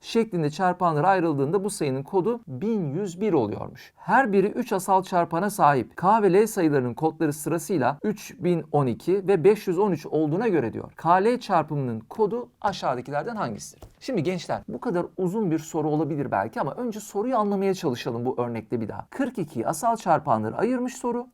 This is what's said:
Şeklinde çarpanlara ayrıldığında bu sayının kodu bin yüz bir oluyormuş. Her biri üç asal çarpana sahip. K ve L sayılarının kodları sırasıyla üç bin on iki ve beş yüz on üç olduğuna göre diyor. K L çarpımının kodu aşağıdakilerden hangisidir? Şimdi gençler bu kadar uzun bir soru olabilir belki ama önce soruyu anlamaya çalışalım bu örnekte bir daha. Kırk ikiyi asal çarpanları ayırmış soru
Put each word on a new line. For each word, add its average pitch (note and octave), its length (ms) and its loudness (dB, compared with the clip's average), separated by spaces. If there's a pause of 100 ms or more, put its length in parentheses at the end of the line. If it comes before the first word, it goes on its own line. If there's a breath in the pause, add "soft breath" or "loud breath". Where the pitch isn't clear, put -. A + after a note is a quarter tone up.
Şeklinde F#3 500 -2
çarpanlara F3 580 2
ayrıldığında E3+ 560 2
bu G3+ 60 -2
sayının C#3 320 -2
kodu G3 440 0
bin D#3+ 480 -2
yüz F3 260 -6
bir G#3+ 120 0
oluyormuş. A2 640 -2
Her A3+ 360 2
biri G3 140 6
üç A#3 260 -2
asal F#3+ 300 2
çarpana F3 480 0
sahip. D3 460 2
K G#3 260 4
ve F#3+ 100 6
L G#3 140 6
sayılarının D3 480 2
kodları D#3 380 0
sırasıyla D3 720 -2
üç - 360 -6
bin F3 340 0
on C#3+ 140 4
iki F3 420 0
ve F3+ 160 4
beş G#3 220 6
yüz E3+ 120 0
on G3+ 140 2
üç D3+ 140 -4
olduğuna D#3 420 0
göre C#3 240 2
diyor. G#2+ 240 -10
K F3+ 280 4
L A#3+ 160 2
çarpımının D3 600 -2
kodu A3 480 -4 (120)
aşağıdakilerden D3+ 760 -4
hangisidir? B2 460 -8 (180)
Şimdi A3+ 220 -2
gençler D#3 460 -4
bu - 120 -8
kadar F3 260 -2 (100)
uzun F#3+ 340 0
bir D#3 80 0
soru D3+ 300 -2
olabilir D3 420 -2
belki A2 300 -2
ama C3 140 -4
önce A3 260 -6
soruyu A3+ 360 -4
anlamaya G3 380 2
çalışalım A#2+ 500 -4
bu B2 160 -2
örnekte A#2 400 -4
bir A2 80 -6
daha. - 220 -12
Kırk - 280 -4
ikiyi C#3+ 280 -4
asal A#3 300 0
çarpanları C#3 600 0
ayırmış B3 400 -2
soru A#3+ 380 -4